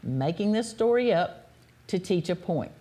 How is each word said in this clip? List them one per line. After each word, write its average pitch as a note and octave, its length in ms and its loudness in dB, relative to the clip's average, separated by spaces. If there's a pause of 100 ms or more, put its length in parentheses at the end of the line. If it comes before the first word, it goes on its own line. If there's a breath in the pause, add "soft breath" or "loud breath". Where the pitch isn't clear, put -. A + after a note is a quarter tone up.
making D#3 520 -2
this A#3 160 0
story A#3+ 420 2
up - 380 0 (380)
to G3 120 -2
teach F3+ 300 -2
a F3 80 0
point. E3 440 -4